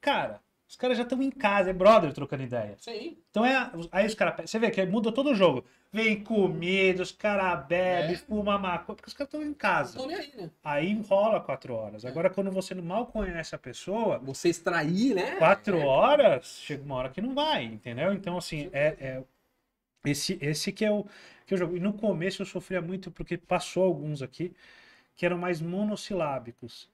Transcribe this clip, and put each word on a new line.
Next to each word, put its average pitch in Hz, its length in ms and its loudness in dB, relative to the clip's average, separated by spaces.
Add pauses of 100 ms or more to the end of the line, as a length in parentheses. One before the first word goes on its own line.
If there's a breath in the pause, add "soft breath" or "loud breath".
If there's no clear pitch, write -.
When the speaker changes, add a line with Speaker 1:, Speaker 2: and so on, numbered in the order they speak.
Speaker 1:
Cara, 156 400 -2 (280)
os - 80 -20
caras 254 220 0
já 240 60 0
tão 247 180 -2
em 269 80 0
casa, 202 400 2
é - 20 0
brother 190 400 8
trocando 139 320 -6
ideia. 113 340 -4
Speaker 2:
Sim. 233 380 -12 (140)
Speaker 1:
Então 214 140 2
é, 262 260 2 (200)
aí 196 160 2
os 214 80 -2
caras 175 220 0
pe-, - 100 -10
você - 120 -4
vê 226 120 2
que 190 160 0
muda 214 240 0
todo 269 200 0
o 269 40 4
jogo. 165 300 4 (280 soft breath)
Vem 214 300 0
comida, 185 800 2
os 175 80 -6
caras 190 560 0
bebem, 175 480 2
Speaker 2:
É. 175 40 -10
Speaker 1:
fuma 202 400 0
maconha, 185 360 -4
porque - 140 -20
os - 60 -18
caras 285 160 -8
tão 302 120 -8
em 302 120 -6
casa. 180 440 0
Speaker 2:
Não 262 80 -6
tão - 80 -8
nem - 20 -6
aí, 294 200 -10
né? 175 140 -12 (120)
Speaker 1:
Aí 151 280 0
enrola 214 500 2
quatro 131 340 -6
horas. 107 300 -10
Speaker 2:
É. 123 40 -8
Speaker 1:
Agora, 160 220 0
quando 196 200 -2
você 190 240 -4
mal 185 320 -4
conhece 180 480 -6
a 147 40 -8
pessoa, 185 600 -2
Speaker 2:
Você 135 320 -2
extrair, 175 640 2
né? 196 220 0
Speaker 1:
quatro 190 420 4
Speaker 2:
É. 147 60 2
Speaker 1:
horas, 180 760 6
chega 139 220 -8
uma 143 120 -8
hora 127 120 -2
que 131 140 -8
não 262 120 -4
vai, 285 300 0
entendeu? 120 480 -4
Então, 180 260 -4
assim, 156 260 -6
Speaker 2:
Sim. - 80 -12
Speaker 1:
é, 143 140 2 (140)
é 131 220 -10 (840)
esse, 143 360 -2
esse 151 320 -2
que 202 120 -2
é 214 80 2
o, 208 120 0 (420 loud breath)
que - 80 -2
é - 20 0
o - 20 0
jogo. 175 180 0
E 175 40 -4
no 202 140 0
começo 196 480 -2
eu 185 40 -6
sofria 185 340 -6
muito 185 300 -8
porque 165 260 -8
passou 180 480 -2
alguns 151 380 0
aqui 156 300 -8 (640 loud breath)
que - 100 -6
eram 175 120 2
mais 175 220 -2
monossilábicos. 165 1300 -4